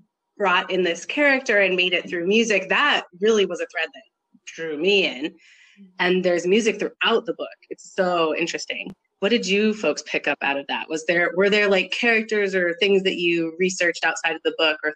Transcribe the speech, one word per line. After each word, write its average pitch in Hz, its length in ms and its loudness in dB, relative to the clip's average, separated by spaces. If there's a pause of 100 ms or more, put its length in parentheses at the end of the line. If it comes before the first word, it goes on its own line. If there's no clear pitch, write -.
(360)
brought 185 340 0
in 185 120 2
this 170 240 -2
character 262 540 2
and 185 160 2
made 180 180 0
it 170 120 -2
through 175 200 -4
music, 208 420 2
that 226 360 0 (180)
really 214 240 4
was 170 140 -6
a 165 60 -6
thread 160 280 -6
that 127 80 -20 (420)
drew 160 320 -8
me 185 300 2
in. 135 280 -6 (640)
And 180 240 2
there's 175 240 0
music 208 320 2
throughout 214 460 -2
the 165 80 -6
book. - 160 -10 (220)
It's - 240 -18
so 170 420 0
interesting. - 580 -6 (260)
What 202 100 0
did 214 160 0
you 208 260 2
folks 156 340 -2
pick - 220 -4
up 143 140 -2
out 139 160 -2
of 139 80 -10
that? 120 240 -8
Was 160 160 -6
there, 170 280 2
were 196 140 4
there, 208 220 4
like, 185 220 2
characters 220 640 0
or 175 200 0
things 196 300 4
that 190 100 0
you 170 440 0
researched 180 460 0
outside 160 320 -2
of 160 80 -14
the 156 140 -2
book 156 260 2
or 151 120 -2